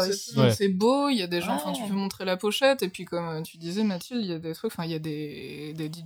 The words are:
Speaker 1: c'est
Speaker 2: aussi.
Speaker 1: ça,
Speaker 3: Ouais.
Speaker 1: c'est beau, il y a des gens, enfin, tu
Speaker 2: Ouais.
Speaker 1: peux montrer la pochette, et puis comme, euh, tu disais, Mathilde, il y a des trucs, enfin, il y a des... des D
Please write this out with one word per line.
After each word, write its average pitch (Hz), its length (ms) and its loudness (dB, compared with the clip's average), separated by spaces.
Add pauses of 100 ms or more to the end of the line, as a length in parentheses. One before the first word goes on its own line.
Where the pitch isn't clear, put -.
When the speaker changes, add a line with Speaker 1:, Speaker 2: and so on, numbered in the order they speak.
Speaker 1:
c'est 190 60 0
Speaker 2:
aussi. - 220 -6
Speaker 1:
ça, 139 100 4
Speaker 3:
Ouais. 120 80 8
Speaker 1:
c'est - 180 4
beau, 254 400 4
il 262 80 4
y 196 40 2
a 175 60 -2
des 175 140 0
gens, 214 140 -2
enfin, 294 180 -2
tu 262 100 -4
Speaker 2:
Ouais. 202 60 -6
Speaker 1:
peux 202 40 -2
montrer 196 320 -2
la 185 120 2
pochette, 262 440 4
et 190 80 2
puis 190 140 -10
comme, 170 240 -4
euh, 160 140 -4
tu 165 160 -12
disais, 175 260 -2
Mathilde, 214 400 -2
il 190 60 -2
y 170 40 -2
a 160 60 -4
des 165 140 -6
trucs, 226 180 -4
enfin, 170 140 -6
il 165 60 -4
y 165 40 -2
a 156 40 -4
des... 151 760 -8
des 156 160 -4
D 165 160 -10